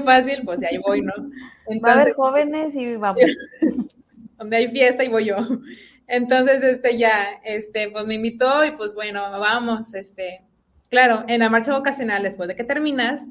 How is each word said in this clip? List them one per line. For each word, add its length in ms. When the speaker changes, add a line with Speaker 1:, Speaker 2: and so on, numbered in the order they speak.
Speaker 1:
fácil, 400
pues, 200
ahí 160
voy, 220
¿no? 120
Speaker 2:
Va 60
a 20
haber 140
Speaker 1:
Entonces, 80
Speaker 2:
jóvenes 580
y 220
vamos. 260
Speaker 1:
<laughs> 300
donde 180
hay 120
fiesta 340
y 60
voy 160
yo. 120
Entonces, 560
este, 340
ya, 300
este, 480
pues, 160
me 80
invitó 500
y, 60
pues, 240
bueno, 260
vamos, 720
este, 480
claro, 380
en 140
la 100
marcha 260
vocacional, 460
después 260
de 60
que 80
terminas 680